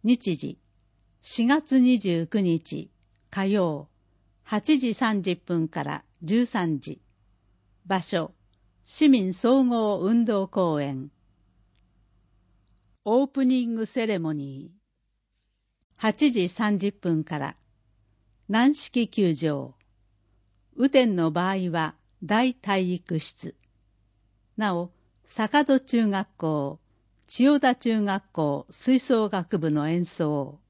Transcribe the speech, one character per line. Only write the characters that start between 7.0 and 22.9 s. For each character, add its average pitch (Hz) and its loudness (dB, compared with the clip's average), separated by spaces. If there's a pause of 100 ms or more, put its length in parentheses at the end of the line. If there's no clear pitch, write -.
場 185 -2
所、 170 -6 (540)
市 - 2
民 190 4
総 262 4
合 220 0
運 226 2
動 196 0
公 165 0
園。 139 -6 (1900)
オ 240 2
ー - -2
プ 269 -2
ニ 254 2
ン 233 -4
グ 220 -4
セ 226 -4
レ 208 -2
モ 160 -4
ニ 139 -10
ー。 190 -20 (1160)
八 220 0
時 190 0
三 208 -2
十 202 -2
分 160 -2
か 156 -8
ら、 143 -8 (920)
軟 240 4
式 - -2
球 180 0
場。 139 -4 (1000)
雨 269 2
天 247 4
の 165 2
場 175 -2
合 185 -4
は 160 -2 (300)
大 240 2
体 190 -2